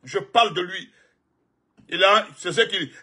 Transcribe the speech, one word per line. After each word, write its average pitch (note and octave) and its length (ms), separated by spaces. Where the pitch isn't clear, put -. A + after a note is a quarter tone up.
Je - 160
parle F3 340
de F3 80
lui. F3+ 300
Il E3+ 140
a, G#3 240
c'est E3+ 160
ce A3 80
qu'il, G3 300